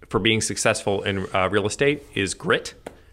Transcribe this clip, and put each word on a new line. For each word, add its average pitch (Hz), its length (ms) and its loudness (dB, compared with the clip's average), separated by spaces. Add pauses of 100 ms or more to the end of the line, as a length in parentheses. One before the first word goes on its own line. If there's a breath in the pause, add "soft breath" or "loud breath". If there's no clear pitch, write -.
for 117 120 0
being 110 220 4
successful 104 640 0
in, 98 220 -2 (100)
uh, 95 140 4
real 101 160 2
estate 143 380 0 (100)
is 98 200 -2
grit. - 420 -2 (380 soft breath)